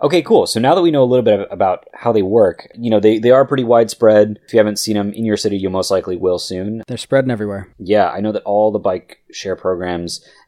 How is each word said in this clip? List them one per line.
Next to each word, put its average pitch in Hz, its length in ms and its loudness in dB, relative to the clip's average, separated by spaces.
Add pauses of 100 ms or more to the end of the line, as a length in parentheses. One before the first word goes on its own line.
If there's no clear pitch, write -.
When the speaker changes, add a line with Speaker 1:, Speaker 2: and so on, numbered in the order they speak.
Speaker 1:
Okay, 160 220 0
cool. 156 240 2
So - 140 -4
now 139 160 4
that 185 60 2
we 170 100 2
know 143 100 2
a - 20 4
little 127 200 2
bit 104 160 2
ab-, 98 100 -8
about 92 420 -2
how 120 200 -2
they 107 100 2
work, 95 540 2
you 117 120 -6
know, 107 120 2
they, 107 180 4
they 117 140 4
are 135 120 6
pretty 131 200 -2
widespread. 107 840 2
If - 60 -10
you 113 80 4
haven't 104 180 0
seen 107 180 -4
'em 101 160 -4
in 113 120 -8
your 107 120 0
city, 101 200 -4
you 95 140 -4
most 92 200 -4
likely 92 260 -2
will 90 220 -2
soon. 101 480 -10
Speaker 2:
They're 123 120 -10
spreading 131 340 -2
everywhere. 101 480 -8
Speaker 1:
Yeah, 98 300 2
I 98 100 -8
know 107 100 -2
that 104 140 -6
all 104 260 0
the 104 80 -2
bike 92 400 -6 (140)
share 92 240 -8
programs, 87 680 -6 (240)